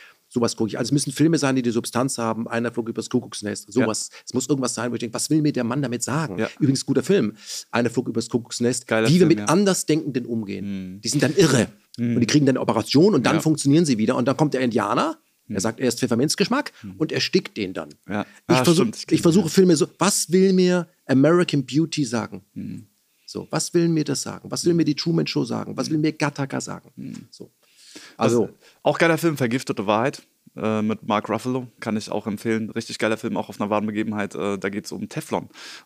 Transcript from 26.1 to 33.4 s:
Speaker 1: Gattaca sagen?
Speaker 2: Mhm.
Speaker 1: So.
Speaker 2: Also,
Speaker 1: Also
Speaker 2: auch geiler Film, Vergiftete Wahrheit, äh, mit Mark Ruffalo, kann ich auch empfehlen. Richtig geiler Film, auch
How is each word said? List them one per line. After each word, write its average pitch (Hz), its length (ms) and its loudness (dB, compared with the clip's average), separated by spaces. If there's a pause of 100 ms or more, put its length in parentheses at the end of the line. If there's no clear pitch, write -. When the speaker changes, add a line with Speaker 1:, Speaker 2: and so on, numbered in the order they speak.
Speaker 1:
Gattaca 143 460 -4
sagen? 95 360 -12
Speaker 2:
Mhm. - 340 -14
Speaker 1:
So. - 220 -20 (640)
Speaker 2:
Also, 113 280 2
Speaker 1:
Also - 100 -10 (260)
Speaker 2:
auch 147 160 2
geiler 165 220 4
Film, 160 180 0
Vergiftete 120 480 -2
Wahrheit, 110 380 0 (320)
äh, 110 260 -2
mit 107 260 -4
Mark 104 220 0
Ruffalo, 123 380 -4 (120)
kann 110 160 -4
ich 107 160 -6
auch 104 160 -4
empfehlen. 110 440 -4
Richtig 113 280 -8
geiler 110 180 0
Film, 110 200 -6
auch 101 120 -6